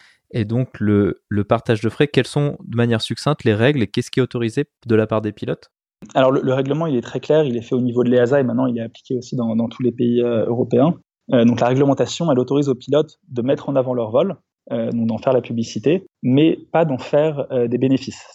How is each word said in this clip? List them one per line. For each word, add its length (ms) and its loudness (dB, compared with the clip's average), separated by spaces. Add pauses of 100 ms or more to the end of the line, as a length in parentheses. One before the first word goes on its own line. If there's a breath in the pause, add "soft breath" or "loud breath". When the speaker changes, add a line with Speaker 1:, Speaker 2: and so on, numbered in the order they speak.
(320 soft breath)
Speaker 1:
et 140 -2
donc 340 -4
le, 480 2
le 160 -2
partage 380 0
de 80 0
frais. 180 0
Quels 200 0
sont, 360 -2
de 140 -8
manière 240 2
succincte, 420 -4
les 120 4
règles 260 2
et 60 0
qu'est-ce 240 -4
qui 80 -2
est 40 4
autorisé 420 -2 (200)
de 100 2
la 120 4
part 140 0
des 100 -4
pilotes ? 400 -10 (420)
Speaker 2:
Alors, 180 4
le, 120 2
le 100 0
règlement, 320 -2
il 100 -2
est 60 -2
très 180 -8
clair, 260 2
il 120 -4
est 60 -8
fait 100 -6
au 80 0
niveau 220 0
de 80 2
l'easa 280 4
et 40 0
maintenant, 240 -2
il 100 -4
est 60 -6
appliqué 340 -10
aussi 180 -10
dans, 200 -2
dans 120 0
tous 140 -10
les 100 0
pays, 300 0
euh, 240 0
européens. 480 2 (400)
Euh, 120 6
donc, 140 4
la 80 2
réglementation, 640 0
elle 60 2
autorise 320 0
aux 60 0
pilotes 420 -2 (100)
de 140 -6
mettre 280 -2
en 60 -2
avant 200 0
leur 160 -4
vol, 260 0 (340)
euh, 200 -4
donc 160 -2
d'en 100 -2
faire 160 0
la 80 2
publicité, 640 -2 (160)
mais 380 4 (120)
pas 140 2
d'en 140 -4
faire, 520 0
euh, 160 0
des 120 -2
bénéfices. 440 -2 (120)